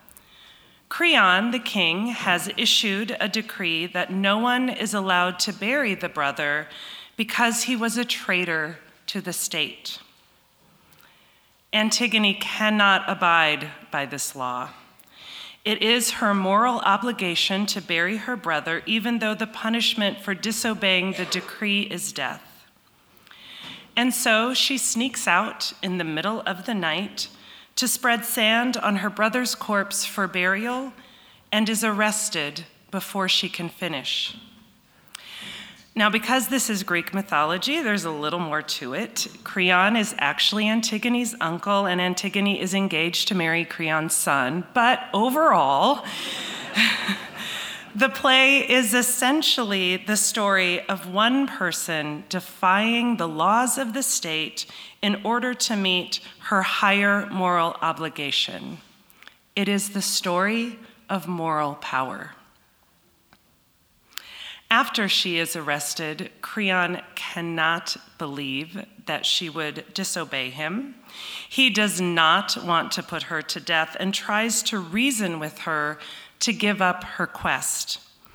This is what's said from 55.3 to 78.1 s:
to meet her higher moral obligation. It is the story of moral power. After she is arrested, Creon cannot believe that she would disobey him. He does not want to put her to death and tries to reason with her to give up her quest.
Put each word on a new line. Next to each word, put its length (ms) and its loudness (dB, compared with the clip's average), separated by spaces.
to 200 -2
meet 440 0
her 200 2
higher 680 2
moral 500 2
obligation. 960 -4
It 120 0
is 220 0
the 140 -6
story 760 0
of 180 -2
moral 460 0
power. 600 -4
After 380 2
she 320 0
is 160 -2
arrested, 720 -4
Creon 600 0
cannot 800 -2
believe 680 -8
that 200 -4
she 240 0
would 440 -6
disobey 560 -4
him. 460 -6
He 220 4
does 320 0
not 640 4
want 280 0
to 100 -4
put 220 -8
her 180 -6
to 200 -8
death 360 0
and 160 -2
tries 500 0
to 140 -2
reason 640 0
with 200 -8
her 380 -2
to 120 0
give 300 2
up 220 2
her 220 -4
quest. 720 -4